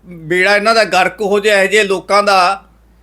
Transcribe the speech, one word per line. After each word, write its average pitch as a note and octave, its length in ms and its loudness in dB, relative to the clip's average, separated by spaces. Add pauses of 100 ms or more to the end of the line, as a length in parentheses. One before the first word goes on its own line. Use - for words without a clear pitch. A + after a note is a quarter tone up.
ਬੇੜਾ F3 500 -2
ਇਹਨਾਂ G#3 200 0
ਦਾ A3 80 2
ਗਰਕ F3+ 380 -2
ਹੋ G#3 180 -2
ਜਾਏ, G3+ 240 0
ਇਹੋ F#3+ 80 -2
ਜਿਹੇ G#3+ 120 2
ਲੋਕਾਂ G3 400 0
ਦਾ, G3 420 0 (380)